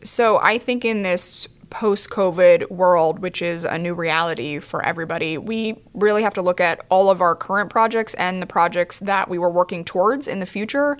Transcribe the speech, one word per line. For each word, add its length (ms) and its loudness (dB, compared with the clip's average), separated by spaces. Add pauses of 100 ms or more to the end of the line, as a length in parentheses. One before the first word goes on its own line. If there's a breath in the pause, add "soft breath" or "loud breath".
So 400 2
I 180 2
think 260 -4
in 160 -2
this 480 -4 (220)
post-covid 1000 4
world, 500 4
which 220 -6
is 240 -4
a 120 -4
new 160 -4
reality 680 -2
for 260 -6
everybody, 520 -4
we 440 -6 (120)
really 280 2
have 120 0
to 80 -4
look 200 0
at 280 0
all 200 4
of 120 4
our 140 2
current 340 -4
projects 440 0
and 280 -4
the 40 -8
projects 540 0
that 280 -2
we 100 -6
were 120 2
working 340 0
towards 440 0
in 120 -4
the 60 -6
future 540 -2